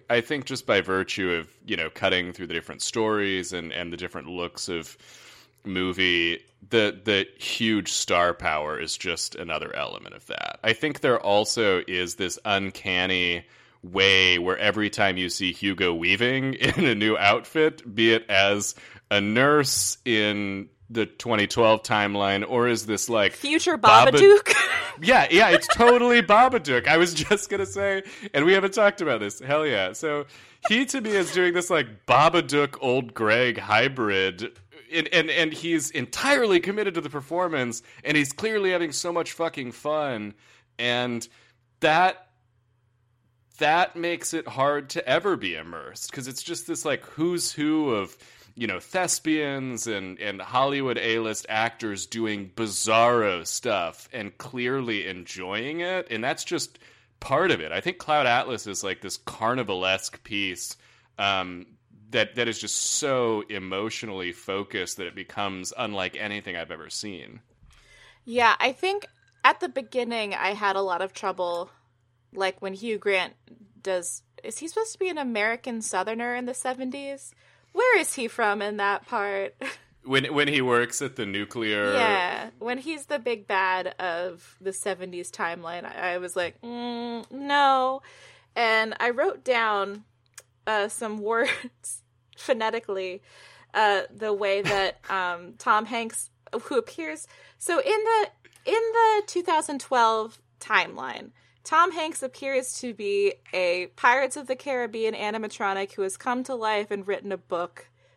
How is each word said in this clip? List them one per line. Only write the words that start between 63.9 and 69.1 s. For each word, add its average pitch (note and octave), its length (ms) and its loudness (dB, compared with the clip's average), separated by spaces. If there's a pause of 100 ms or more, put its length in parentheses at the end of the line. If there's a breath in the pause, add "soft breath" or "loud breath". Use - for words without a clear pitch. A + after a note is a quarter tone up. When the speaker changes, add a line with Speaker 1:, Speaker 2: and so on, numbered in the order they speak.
Speaker 1:
focused G2 640 -6
that F#2 100 -8
it E2 80 -12
becomes F#2+ 640 -8
unlike G2+ 380 -6
anything G2+ 400 -8
I've E2 160 -10
ever D#2 180 -14
seen. F2+ 500 -12 (840 soft breath)
Speaker 2:
Yeah, A#3 340 2
I B3+ 140 0
think G4 340 -4 (380)